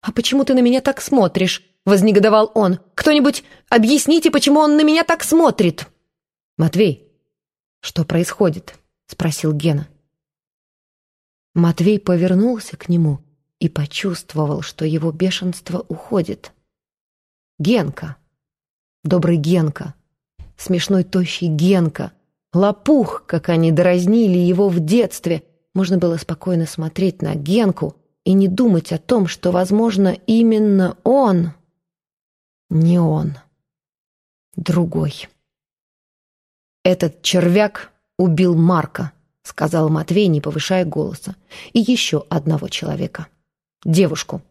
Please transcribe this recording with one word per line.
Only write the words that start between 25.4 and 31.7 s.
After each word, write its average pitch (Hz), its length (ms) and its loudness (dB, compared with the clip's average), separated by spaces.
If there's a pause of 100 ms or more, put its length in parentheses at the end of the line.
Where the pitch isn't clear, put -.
Можно 185 260 0
было 170 180 0
спокойно 165 500 -4
смотреть 165 560 -4
на - 140 -4
Генку 180 600 -2 (280)
и 185 80 2
не 196 160 4
думать 185 440 0
о 165 60 -4
том, 208 300 0
что, - 240 -6
возможно, 190 640 0 (100)
именно 214 760 2
он, 196 480 2 (1160)